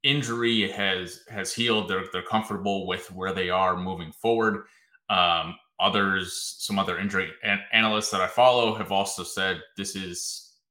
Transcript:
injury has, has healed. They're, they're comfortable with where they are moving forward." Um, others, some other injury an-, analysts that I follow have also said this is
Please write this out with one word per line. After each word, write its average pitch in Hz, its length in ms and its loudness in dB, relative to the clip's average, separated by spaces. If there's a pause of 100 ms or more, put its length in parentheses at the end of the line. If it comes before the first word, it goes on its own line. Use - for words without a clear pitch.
injury 117 640 2
has, 92 580 -4
has 101 240 -6
healed. 110 380 0
They're, 92 240 -2
they're 92 80 -4
comfortable 98 640 -2
with 90 260 -6
where 92 220 -6
they 92 160 -2
are 92 260 2
moving 90 360 -6
forward." 110 540 0 (440)
Um, 85 460 2 (240)
others, 95 800 0
some 104 180 -2
other 92 220 0
injury 95 320 -2 (120)
an-, 101 200 0 (100)
analysts 110 380 2
that 95 100 2
I 92 60 2
follow 120 480 6
have 101 160 -4
also 98 320 0
said 95 360 -2 (160)
this 98 200 -8
is - 600 -10 (140)